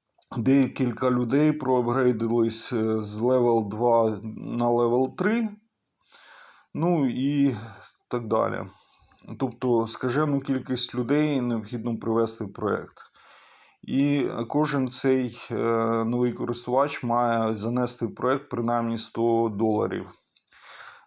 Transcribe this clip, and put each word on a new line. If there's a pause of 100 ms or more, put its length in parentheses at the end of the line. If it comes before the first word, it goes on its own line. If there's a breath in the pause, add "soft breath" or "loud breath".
(360)
декілька
людей
проапгрейдились,
е,
з
level
два (160)
на
level
три, (1300 loud breath)
ну
і (520 loud breath)
так
далі. (800 soft breath)
Тобто
скажену
кількість
людей
необхідно
привести
в
проект. (840 loud breath)
І (200)
кожен
цей, (100)
е, (500)
новий
користувач
має
занести
в
проект
принаймні
сто
доларів. (960 loud breath)